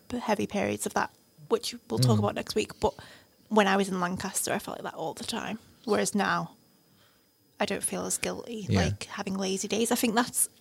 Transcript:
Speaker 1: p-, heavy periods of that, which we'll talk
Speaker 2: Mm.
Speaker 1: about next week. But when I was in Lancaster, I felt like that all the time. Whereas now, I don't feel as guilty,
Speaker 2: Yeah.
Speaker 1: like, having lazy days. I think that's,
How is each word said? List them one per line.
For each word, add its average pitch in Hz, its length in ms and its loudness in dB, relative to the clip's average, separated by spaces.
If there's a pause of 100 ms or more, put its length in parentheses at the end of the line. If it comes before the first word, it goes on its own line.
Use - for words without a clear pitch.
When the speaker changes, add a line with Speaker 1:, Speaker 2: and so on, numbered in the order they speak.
Speaker 1:
p-, 240 100 -6
heavy 214 260 0
periods 202 400 -2
of 202 80 -4
that, 214 160 0 (400)
which - 240 0 (160)
we'll - 100 -2
talk 123 180 6
Speaker 2:
Mm. - 20 4
Speaker 1:
about 101 160 0
next - 180 -6
week. - 260 -2
But - 140 2 (560)
when 208 160 6
I 190 100 4
was 196 140 2
in 185 100 -2
Lancaster, 180 540 -2
I 202 60 0
felt - 180 -8
like - 140 -10
that - 80 -14
all 156 160 -4
the - 80 -10
time. 214 340 -6 (280)
Whereas 202 280 2
now, 175 380 0 (1080)
I 208 60 2
don't 196 180 -2
feel 185 220 -2
as 185 140 0
guilty, 185 500 -4
Speaker 2:
Yeah. - 140 6
Speaker 1:
like, 101 220 0
having 196 300 -6
lazy 190 320 -2
days. 214 240 2
I 240 40 4
think 233 200 4
that's, - 340 2 (120)